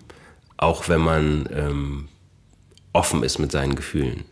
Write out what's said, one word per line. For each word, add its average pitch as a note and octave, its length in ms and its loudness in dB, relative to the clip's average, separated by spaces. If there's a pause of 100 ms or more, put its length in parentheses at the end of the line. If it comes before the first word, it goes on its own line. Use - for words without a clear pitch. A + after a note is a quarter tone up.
(560)
auch E2 320 0
wenn E2 140 4
man, D#2 500 2
ähm, C#2+ 560 -4 (880)
offen E2 280 2
ist - 160 -2
mit D2 100 0
seinen C#2 240 0
Gefühlen. C2+ 580 -2